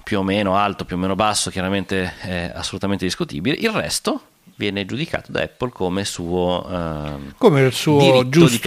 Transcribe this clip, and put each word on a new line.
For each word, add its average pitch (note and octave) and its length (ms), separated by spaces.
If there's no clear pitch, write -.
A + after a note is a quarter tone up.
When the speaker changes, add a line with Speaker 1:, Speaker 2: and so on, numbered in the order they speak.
Speaker 1:
più - 160
o F#2+ 40
meno F#2+ 340
alto, G2+ 280
più F2 120
o - 20
meno F#2+ 160
basso, F#2 360
chiaramente F#2 680
è F2+ 340
assolutamente F#2 520
discutibile. F#2 500
Il A3+ 140
resto G#3 520
viene G2+ 280
giudicato A#2+ 480
da - 100
Apple B2 280
come F#2+ 340
suo, F2+ 680
ehm, D2+ 680
Speaker 2:
Come D3+ 240
il C3 100
suo D3 260
Speaker 1:
diritto C3+ 240
di B2+ 80
Speaker 2:
giusto C#3+ 360